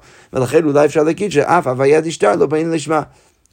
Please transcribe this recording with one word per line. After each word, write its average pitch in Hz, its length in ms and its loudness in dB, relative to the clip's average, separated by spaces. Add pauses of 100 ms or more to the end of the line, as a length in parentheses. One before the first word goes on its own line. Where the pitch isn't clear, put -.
(320)
ולכן 147 320 0
אולי 147 220 2
אפשר 151 160 0
להגיד 170 300 -2
שאף 147 340 0
הוויה 135 340 2
דשטר 160 360 -2
לא 170 100 2
בעינן 156 240 -2
לשמה. 151 320 -2 (500)